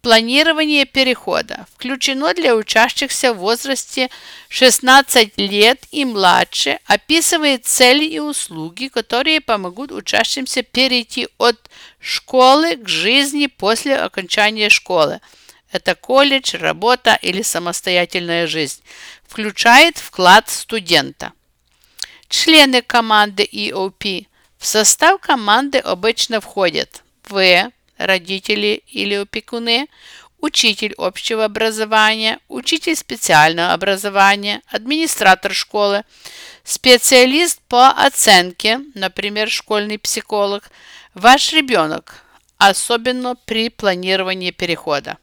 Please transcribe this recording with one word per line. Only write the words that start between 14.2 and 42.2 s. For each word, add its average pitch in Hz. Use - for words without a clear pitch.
школы, 165
это 185
колледж, 269
работа 180
или 190
самостоятельная 175
жизнь, 156
включает 233
вклад 190
студента. 165
Члены 277
команды 208
И 208
О 190
П. 196
В -
состав 311
команды 262
обычно 214
входят 160
вы, 190
родители 190
или 202
опекуны, 233
учитель 214
общего 220
образования, 220
учитель 311
специального 170
образования, 196
администратор 220
школы, 202
специалист 254
по 247
оценке, 214
например, 202
школьный 214
психолог, 202
ваш 247
ребенок, 190